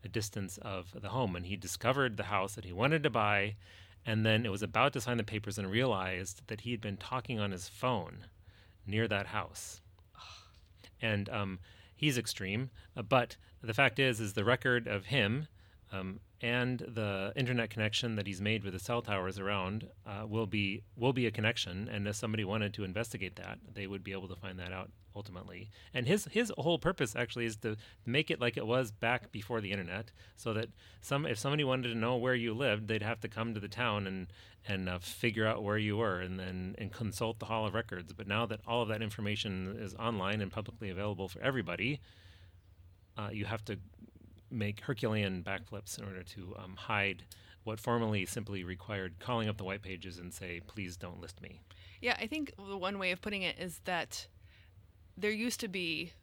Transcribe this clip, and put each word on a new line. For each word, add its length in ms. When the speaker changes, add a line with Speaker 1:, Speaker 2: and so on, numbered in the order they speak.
Speaker 1:
a 60
distance 540
of 280
the 80
home, 260
and 80
he 120
discovered 600
the 80
house 300
that 100
he 80
wanted 300
to 80
buy, 460
and 180
then 220
it 40
was 120
about 320
to 80
sign 160
the 60
papers 340
and 120
realized 760
that 160
he 80
had 100
been 160
talking 420
on 120
his 180
phone 560
near 200
that 200
house. 560
<sighs> 60
And, 260
um, 300
he's 240
extreme, 520
uh, 60
but 340
the 120
fact 240
is, 220
is 140
the 100
record 420
of 200
him, 420
um, 280
and 400
the 540
internet 360
connection 460
that 120
he's 120
made 220
with 100
the 60
cell 240
towers 360
around, 500
uh, 200
will 200
be, 360
will 160
be 140
a 60
connection, 560
and 180
if 100
somebody 280
wanted 300
to 100
investigate 520
that, 220
they 120
would 180
be 80
able 160
to 80
find 240
that 120
out 180
ultimately. 520
And 140
his, 240
his 260
whole 220
purpose 380
actually 300
is 100
to 200
make 240
it 100
like 160
it 100
was 260
back 400
before 280
the 120
internet, 400
so 160
that 160
some, 260
if 120
somebody 260
wanted 240
to 100
know 180
where 200
you 180
lived, 320
they'd 160
have 180
to 80
come 260
to 60
the 80
town 380
and, 220
and, 200
uh, 120
figure 460
out 180
where 140
you 180
were 240
and 180
then, 400
and 140
consult 480
the 60
Hall 200
of 80
Records. 380
But 160
now 180
that 180
all 180
of 80
that 120
information 800
is 160
online 440
and 120
publicly 380
available 360
for 140
everybody, 580
uh, 160
you 140
have 180
to 140
make 300
Herculean 600
backflips 560
in 60
order 180
to, 360
um, 180
hide 480
what 160
formerly 440
simply 400
required 540
calling 300
up 100
the 60
white 180
pages 360
and 140
say, 340
"Please 300
don't 240
list 220
me." 180
Speaker 2:
Yeah, 180
I 80
think 300
the 220
one 200
way 120
of 100
putting 220
it 160
is 260
that 420
there 160
used 280
to 80
be 440